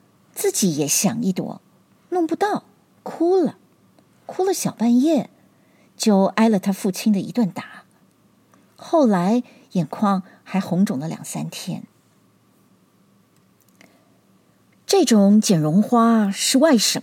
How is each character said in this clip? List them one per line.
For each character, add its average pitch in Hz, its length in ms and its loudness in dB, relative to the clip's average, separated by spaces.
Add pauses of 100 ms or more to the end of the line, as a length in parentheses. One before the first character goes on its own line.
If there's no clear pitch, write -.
(320)
自 - 180 -4
己 180 260 -2
也 143 120 -2
想 - 340 -2
一 185 80 -2
朵， - 300 -8 (480)
弄 349 180 -2
不 320 80 -6
到， 403 300 -4 (380)
哭 349 340 0
了， 320 220 -2 (680)
哭 - 180 -8
了 370 120 0
小 - 180 -6
半 240 260 2
夜， 294 300 0 (680)
就 196 300 2
挨 220 240 0
了 214 100 2
他 196 140 -2
父 190 180 -4
亲 214 220 -2
的 196 80 0
一 160 100 -8
顿 208 200 -2
打。 - 340 -16 (920)
后 311 300 2
来 208 360 2 (300)
眼 170 140 0
眶 202 360 -2 (200)
还 - 160 -6
红 190 280 0
肿 180 120 -4
了 156 80 -8
两 - 160 -12
三 160 280 -10
天。 - 320 -12 (3000)
这 381 180 2
种 208 340 6
剪 190 220 2
绒 156 220 2
花 226 480 2
是 - 260 -2
外 277 220 4
省 - 240 -4